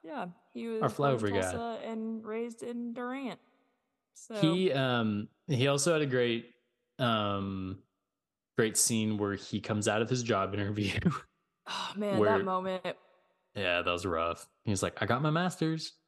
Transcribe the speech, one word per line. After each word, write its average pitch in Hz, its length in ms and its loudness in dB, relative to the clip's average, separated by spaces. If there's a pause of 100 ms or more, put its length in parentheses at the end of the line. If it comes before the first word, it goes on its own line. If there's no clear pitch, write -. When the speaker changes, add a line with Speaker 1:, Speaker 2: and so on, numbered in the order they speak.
Speaker 1:
Yeah. 277 220 -8 (260)
He 233 140 -8 (140)
Speaker 2:
Our - 20 2
Speaker 1:
was 143 120 2
born 139 200 2
in 117 40 0
Speaker 2:
flyover 104 140 0
guy. 95 80 2 (120)
Speaker 1:
Tulsa - 320 -6
and 220 400 -6
raised 226 380 -8
in 240 300 -8
Durant. 247 480 -8 (760)
So - 260 -16
Speaker 2:
He, 180 320 4
um, 117 560 2 (180)
he 135 220 2
also 143 240 2
had 156 100 4
a 147 40 2
great, 120 480 0 (440)
um, 98 800 0 (800)
great 110 200 2
scene 110 420 2
where 101 160 2
he 98 260 -4
comes 107 280 0
out 107 140 4
of 110 80 0
his 123 120 0
job 98 320 0
interview 101 460 0
<laughs> - 680 -4
Speaker 1:
Oh, - 300 -8
man, 202 220 0
Speaker 2:
where 214 200 6
Speaker 1:
that 196 60 0
moment. 185 380 -2 (720)
Speaker 2:
Yeah, 90 280 0
that 90 80 0
was 87 140 0
rough. 85 420 0 (180)
He's 101 180 0
like, - 200 -2
"I 104 40 0
got 123 160 2
my 156 80 2
master's." 160 600 -2 (160)